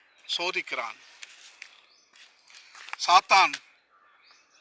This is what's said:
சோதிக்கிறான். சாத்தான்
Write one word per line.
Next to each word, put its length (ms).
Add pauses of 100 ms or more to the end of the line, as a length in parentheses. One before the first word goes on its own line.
(300)
சோதிக்கிறான். 680 (2000)
சாத்தான் 540 (1080)